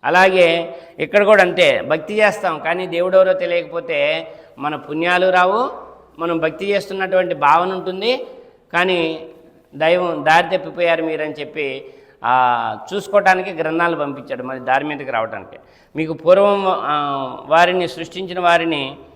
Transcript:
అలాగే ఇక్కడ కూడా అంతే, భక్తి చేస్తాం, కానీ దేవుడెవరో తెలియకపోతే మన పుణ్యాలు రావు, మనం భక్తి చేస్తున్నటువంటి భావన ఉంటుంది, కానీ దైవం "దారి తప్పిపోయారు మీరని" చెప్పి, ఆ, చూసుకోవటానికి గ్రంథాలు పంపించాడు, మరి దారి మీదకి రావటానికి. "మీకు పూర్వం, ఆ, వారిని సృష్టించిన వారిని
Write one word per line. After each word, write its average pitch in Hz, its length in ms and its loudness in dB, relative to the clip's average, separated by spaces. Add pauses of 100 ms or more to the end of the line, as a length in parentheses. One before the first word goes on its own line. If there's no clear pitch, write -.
అలాగే 170 720 4 (240)
ఇక్కడ 196 240 2
కూడా 202 180 6
అంతే, 165 400 4
భక్తి 165 320 -4
చేస్తాం, 196 460 0
కానీ 170 280 -4
దేవుడెవరో 185 460 4
తెలియకపోతే 165 960 -2 (280)
మన 151 160 -6
పుణ్యాలు 175 540 0
రావు, 190 420 2 (480)
మనం 165 180 -2
భక్తి 160 280 -4
చేస్తున్నటువంటి 190 680 -2
భావన 160 380 4
ఉంటుంది, 190 540 -4 (460)
కానీ 170 560 -2 (460)
దైవం 165 500 0
"దారి 175 320 2
తప్పిపోయారు 165 460 -2
మీరని" 151 300 -4
చెప్పి, 147 600 -10 (300)
ఆ, 120 100 2 (600)
చూసుకోవటానికి 196 580 2
గ్రంథాలు 165 440 -2
పంపించాడు, 131 480 -8
మరి 131 160 -8
దారి 131 260 0
మీదకి 143 260 -8
రావటానికి. 110 460 -6 (380)
"మీకు 156 180 -4
పూర్వం, 196 540 4
ఆ, 147 280 -2 (520)
వారిని 175 400 4
సృష్టించిన 175 520 -10
వారిని 165 580 0 (180)